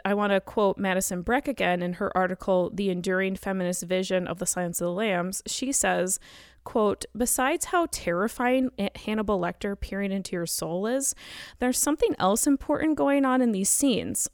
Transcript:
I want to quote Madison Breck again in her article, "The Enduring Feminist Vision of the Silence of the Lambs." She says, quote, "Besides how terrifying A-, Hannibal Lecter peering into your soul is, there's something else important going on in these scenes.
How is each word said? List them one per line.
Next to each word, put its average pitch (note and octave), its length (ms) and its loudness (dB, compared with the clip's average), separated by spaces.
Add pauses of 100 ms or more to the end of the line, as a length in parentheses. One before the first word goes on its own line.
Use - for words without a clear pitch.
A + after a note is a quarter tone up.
I G3+ 100 2
want G#3 160 2
to G3 100 4
quote - 380 0
Madison F#3 440 0
Breck A#3+ 260 0
again F3+ 340 0
in F3 120 -2
her - 220 -2
article, F#3 560 2
"The G3 160 -2
Enduring F#3+ 460 0
Feminist F#3 480 -2
Vision F#3 460 0
of E3+ 100 -6
the F3+ 80 -4
Silence F3 340 -2
of F3 60 -2
the F3 60 -2
Lambs." F#3 520 -2
She - 280 -4
says, F3+ 480 0 (420)
quote, G#3 420 0 (120)
"Besides B3+ 500 0
how E4+ 240 2
terrifying A#3+ 880 0
A-, G3+ 120 0 (160)
Hannibal G#3+ 340 0
Lecter F#3 380 -4
peering G3 340 -4
into F#3+ 240 -4
your E3+ 100 -2
soul E3+ 400 -4
is, C4+ 300 -2 (420)
there's B3 200 2
something D#4+ 380 2
else - 300 2
important D4 480 2
going C#4 300 4
on C4 180 4
in A#3 80 4
these G3 180 0
scenes. - 640 0